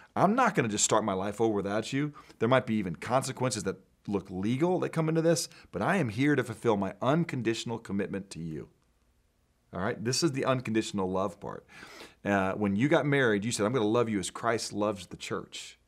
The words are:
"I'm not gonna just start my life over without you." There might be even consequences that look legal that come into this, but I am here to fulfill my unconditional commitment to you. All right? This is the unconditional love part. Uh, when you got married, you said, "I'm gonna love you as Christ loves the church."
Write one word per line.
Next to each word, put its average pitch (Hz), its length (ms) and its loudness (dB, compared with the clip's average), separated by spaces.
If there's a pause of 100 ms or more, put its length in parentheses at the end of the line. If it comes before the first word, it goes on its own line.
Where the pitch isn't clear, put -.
(140)
"I'm 175 200 4
not 247 200 2
gonna 127 140 2
just 101 160 0
start 107 180 4
my 104 120 0
life 101 260 -4
over 113 140 4
without 101 400 -2
you." 143 180 -2 (280)
There 113 80 2
might 131 180 4
be 110 80 0
even 92 220 -2
consequences 127 680 -2
that 92 140 -2 (300)
look 98 220 -2
legal 131 520 0
that 135 100 -2
come 160 180 0
into 160 140 2
this, 165 260 2 (240)
but 87 80 -6
I 151 160 2
am 139 140 0
here 139 260 2
to 123 80 2
fulfill 110 320 2
my 95 240 -2
unconditional 120 800 0
commitment 98 520 -4
to 80 80 -12
you. 78 300 -8 (1040)
All 90 80 -6
right? 104 220 -2
This 123 200 0
is 160 100 2
the 135 120 -4
unconditional 110 680 0
love 95 300 -2
part. - 240 -10 (580)
Uh, 98 300 2
when 101 240 0
you 127 120 2
got 147 180 2
married, 117 400 2
you 117 60 -2
said, 104 120 0
"I'm 110 80 2
gonna 117 140 2
love 113 240 2
you 104 80 0
as 87 120 -4
Christ 113 440 -4
loves 104 320 -2
the - 100 -14
church." - 720 -10